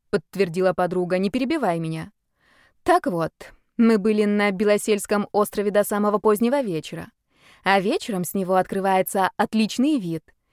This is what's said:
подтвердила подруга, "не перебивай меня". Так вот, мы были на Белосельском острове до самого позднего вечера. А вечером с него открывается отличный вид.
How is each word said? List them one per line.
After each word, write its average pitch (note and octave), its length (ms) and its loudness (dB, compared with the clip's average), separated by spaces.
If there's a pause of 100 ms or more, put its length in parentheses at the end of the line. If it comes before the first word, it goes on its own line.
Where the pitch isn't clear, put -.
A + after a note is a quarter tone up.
подтвердила F#3 640 -2
подруга, F3+ 460 -2
"не G3 100 0
перебивай B3 500 -2
меня". D#3+ 320 -8 (720)
Так F4 220 2
вот, E3+ 280 -2 (420)
мы A3+ 220 6
были G#3+ 260 2
на G#3 280 2
Белосельском G#3 800 0
острове G3+ 380 0
до G3+ 140 2
самого G#3 340 0
позднего A3+ 440 2
вечера. E3 500 -8 (580)
А G3 120 4
вечером G3+ 420 -2
с - 100 -6
него F#3+ 220 0
открывается F#3+ 800 0
отличный A3+ 640 0
вид. E3 340 -8 (200)